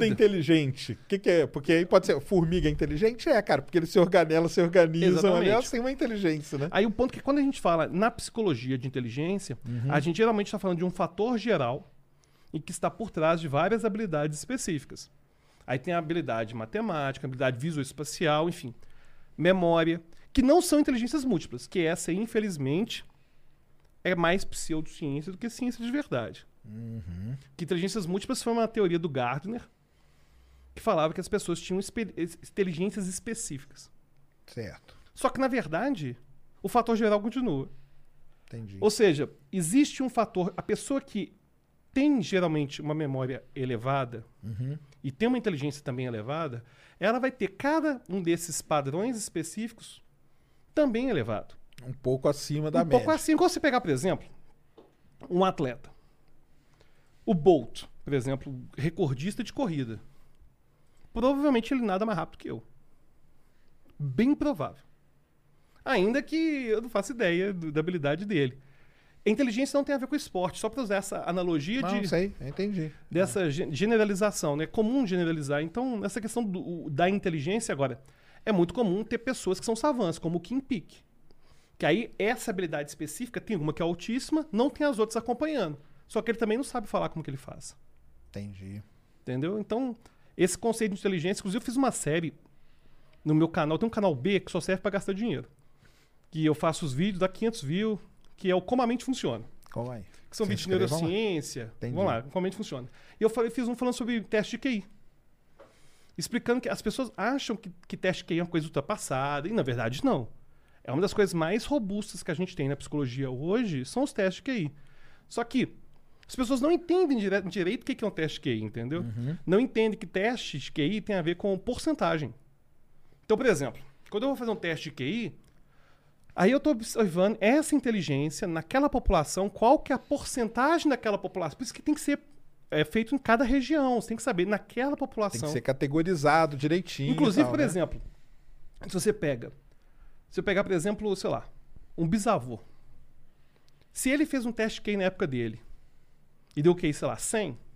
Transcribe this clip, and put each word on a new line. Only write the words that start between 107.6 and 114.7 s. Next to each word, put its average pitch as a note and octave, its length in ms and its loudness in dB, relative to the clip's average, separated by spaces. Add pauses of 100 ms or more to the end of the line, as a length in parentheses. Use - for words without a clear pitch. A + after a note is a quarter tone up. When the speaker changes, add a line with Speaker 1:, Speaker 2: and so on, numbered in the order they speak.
Speaker 2:
que F3+ 100 -10
teste - 260 -2
de - 40 -18
Q E3+ 80 -2
I E3 40 0
é F3 40 0
uma E3+ 60 -6
coisa D#3+ 180 -2
ultrapassada, C#3+ 800 -4
e G#3 40 -4
na G#3+ 120 0
verdade B2 400 -2
não. F3+ 240 2 (560)
É - 80 -10
uma C#3 100 0
das G3 120 0
coisas F#3+ 200 2
mais E3+ 320 0
robustas G#3 580 -4
que - 80 -6
a - 20 0
gente F3+ 220 -4
tem C#3 120 -2
na C#3+ 80 -2
psicologia C3+ 540 -4
hoje, D#3 560 -2
são - 180 -4
os C#4+ 80 -4
testes F#3+ 260 0
de - 60 -16
Q C#4 80 -4
I. F3 200 -2 (580)